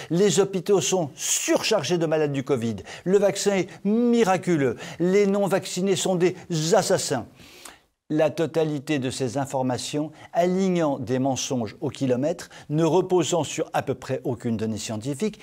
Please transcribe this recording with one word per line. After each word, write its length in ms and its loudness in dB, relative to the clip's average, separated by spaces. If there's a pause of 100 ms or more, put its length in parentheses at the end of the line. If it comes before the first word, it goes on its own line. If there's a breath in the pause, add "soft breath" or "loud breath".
(120 loud breath)
Les 280 4
hôpitaux 420 2
sont 340 0
surchargés 840 0
de 80 0
malades 260 2
du 120 -2
covid. 320 -2 (300 loud breath)
Le 120 4
vaccin 380 2
est 300 -2
miraculeux. 920 2 (220 loud breath)
Les 260 4
non-vaccinés 680 0
sont 200 0
des 200 2 (380 loud breath)
assassins. 520 2 (840 loud breath)
La 200 2
totalité 680 -2
de 140 -2
ces 260 -4
informations, 760 -2 (220 loud breath)
alignant 640 2
des 220 -2
mensonges 600 -2
au 100 -4
kilomètre, 600 -2 (200 loud breath)
ne 140 2
reposant 600 2
sur 280 -6
à 120 0
peu 100 -2
près 300 -6
aucune 340 -2
donnée 220 -4
scientifique, 640 -6